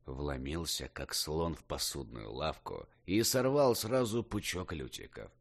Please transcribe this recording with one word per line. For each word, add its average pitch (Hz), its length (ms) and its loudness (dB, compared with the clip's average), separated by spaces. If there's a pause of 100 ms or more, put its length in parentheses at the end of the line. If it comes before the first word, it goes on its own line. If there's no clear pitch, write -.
Вломился, 71 880 -4
как - 200 -8
слон 80 420 0
в - 80 -12
посудную 58 680 -6
лавку, - 560 -6 (180)
и 104 180 4
сорвал 131 520 6
сразу 117 480 2
пучок 92 500 -2
лютиков. - 680 -8